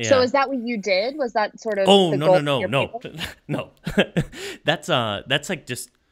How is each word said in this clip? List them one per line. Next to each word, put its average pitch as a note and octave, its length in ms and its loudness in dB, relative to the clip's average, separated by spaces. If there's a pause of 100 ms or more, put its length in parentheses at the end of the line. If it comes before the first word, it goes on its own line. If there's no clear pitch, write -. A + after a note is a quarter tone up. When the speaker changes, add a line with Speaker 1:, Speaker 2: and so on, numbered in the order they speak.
Speaker 1:
So C4 160 4
Speaker 2:
yeah. B3+ 40 4
Speaker 1:
is B3 100 0
that C4+ 160 2
what C4+ 100 -4
you A#3 180 -4
did? G#3 400 -2
Was C4 180 -4
that G#3+ 260 -2
sort G#3+ 180 -4
of G3 80 2
Speaker 2:
Oh, F#3+ 240 6
Speaker 1:
the F#3+ 80 0
Speaker 2:
no, D3+ 80 0
Speaker 1:
goal F3+ 80 6
Speaker 2:
no, F#3 40 6
Speaker 1:
of D3 60 0
Speaker 2:
no, C#3+ 160 0
Speaker 1:
your F3+ 80 -4
Speaker 2:
no. C3+ 200 0
Speaker 1:
paper? - 240 -12 (200)
Speaker 2:
<laughs> - 160 -20
No. - 220 -4 (480)
<laughs> - 460 -8
That's, D3+ 240 -2
uh, A#2 380 0
that's, D3 220 -2
like, E3+ 180 -8
just, - 240 -10 (220)